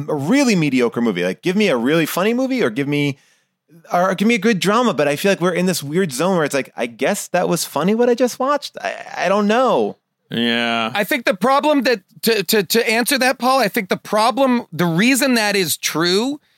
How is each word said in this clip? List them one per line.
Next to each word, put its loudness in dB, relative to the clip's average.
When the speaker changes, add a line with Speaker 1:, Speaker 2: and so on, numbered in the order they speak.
Speaker 1:
really 2
mediocre 0
movie. 0
Like, -2
give -2
me 2
a 2
really 2
funny -2
movie -2
or 0
give -4
me, -2
or 2
give 0
me 4
a 2
good 2
drama. 2
But 0
I 2
feel 0
like 0
we're 0
in -2
this -2
weird -2
zone 0
where 2
it's -4
like, -4
I -2
guess -4
that 0
was -2
funny -2
what 2
I 2
just -2
watched. -4
I, -6
I 0
don't 2
know. 2
Speaker 2:
Yeah. -2
Speaker 3:
I -2
think -4
the 2
problem 2
that, 0
to, 0
to, 0
to 0
answer 0
that, 0
Paul, 2
I 2
think -4
the 0
problem, 0
the -2
reason 2
that 0
is -2
true -2